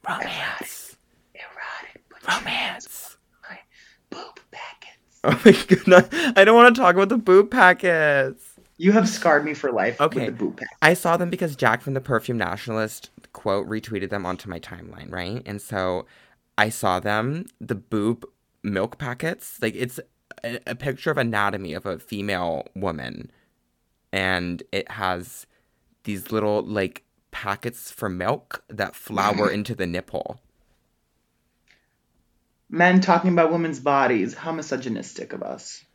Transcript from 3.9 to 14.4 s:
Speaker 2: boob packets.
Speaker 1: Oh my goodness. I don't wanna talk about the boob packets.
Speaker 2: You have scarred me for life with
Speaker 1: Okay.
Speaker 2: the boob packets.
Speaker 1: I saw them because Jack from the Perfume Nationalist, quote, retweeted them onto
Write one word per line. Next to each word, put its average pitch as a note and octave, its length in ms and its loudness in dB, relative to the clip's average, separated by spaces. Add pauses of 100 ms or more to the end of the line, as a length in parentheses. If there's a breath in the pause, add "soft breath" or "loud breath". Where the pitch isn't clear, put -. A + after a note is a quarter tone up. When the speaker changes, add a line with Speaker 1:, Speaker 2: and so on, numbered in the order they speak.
Speaker 2:
boob - 300 -18 (120)
packets. - 720 -20
Speaker 1:
Oh - 220 2
my G#3+ 60 12 (160)
goodness. F#3 720 6
I G3 80 10
don't A3+ 100 8
wanna A#3+ 200 10
talk F#3 200 4
about G3 140 4
the B3 80 2
boob G3+ 340 6
packets. E3 920 4 (340)
Speaker 2:
You F3+ 160 4
have A3 140 4
scarred D3+ 380 2
me D3+ 80 -6
for C#3 180 -4
life A2 280 -2
with D3 80 4
Speaker 1:
Okay. B2+ 180 -2
Speaker 2:
the A2 60 -4
boob A2 260 -6
packets. - 240 -14
Speaker 1:
I E3 140 6
saw E3+ 220 0
them F3 120 -2
because E3+ 260 -4
Jack A#2+ 260 2
from C#3 120 -6
the C3 80 -2
Perfume A#2+ 380 -2
Nationalist, A2 720 -6 (200)
quote, G2+ 380 -4
retweeted G#2+ 400 -6
them G2+ 160 -6
onto F#2 240 -8